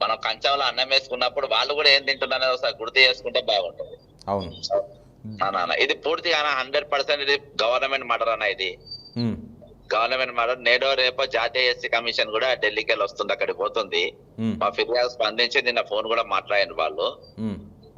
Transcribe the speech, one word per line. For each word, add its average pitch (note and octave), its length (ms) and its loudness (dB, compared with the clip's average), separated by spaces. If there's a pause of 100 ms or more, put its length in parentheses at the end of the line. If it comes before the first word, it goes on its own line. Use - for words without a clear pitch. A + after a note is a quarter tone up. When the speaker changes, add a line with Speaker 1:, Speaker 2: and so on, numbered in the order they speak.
Speaker 1:
మనం A2 220 0
కంచంలో C#3 400 0
అన్నం B2 240 -2
వేసుకున్నప్పుడు C3 580 0
వాళ్ళు B2+ 280 0
కూడా D3 160 0
ఏం C3+ 140 4
తింటున్నారో C3 480 0
ఒకసారి B2 280 -2
గుర్తు A#2 180 0
చేసుకుంటే B2+ 420 4
బాగుంటుంది. F#2+ 560 -2 (320)
Speaker 2:
అవును. G2 240 -2 (920)
Speaker 1:
ఆ G2 60 2
నాన్న, F2 220 0
ఇది C#3 220 2
పూర్తిగా D#3+ 440 -2
అన్న, D3+ 100 0
హండ్రెడ్ C#3 440 -2
పర్సెంట్ C#3 380 0
ఇది C#3+ 120 2 (220)
గవర్నమెంట్ C3 420 0
మర్డర్ A2+ 220 0
అన్న A2 140 0
ఇది. F#2+ 360 -2 (380)
Speaker 2:
మ్మ్. A2+ 200 -2 (580)
Speaker 1:
గవర్నమెంట్ B2 380 0
మర్డర్. A#2+ 320 0
నేడో B2+ 300 4
రేపో B2+ 320 2
జాతీయ A#2+ 360 0
ఎస్సీ B2 260 0
కమిషన్ A#2 420 0
కూడా A#2+ 240 2
ఢిల్లీకి A2 380 0
వెళ్ళి G#2 120 2
వస్తుంది, G2+ 280 -2
అక్కడికి F#2+ 260 -2
పోతుంది. F#2+ 580 -2 (240)
Speaker 2:
మ్మ్. A2+ 200 -2
Speaker 1:
మా G#2 100 2
ఫిర్యాదు A#2 380 0
స్పందించి A#2 540 0
నిన్న A#2+ 180 0
ఫోన్ G#2+ 260 -2
కూడా A2+ 160 0
మాట్లాడిన G2 540 0
వాళ్ళు. E2 420 -2 (200)
Speaker 2:
మ్మ్. G#2 180 -6 (420)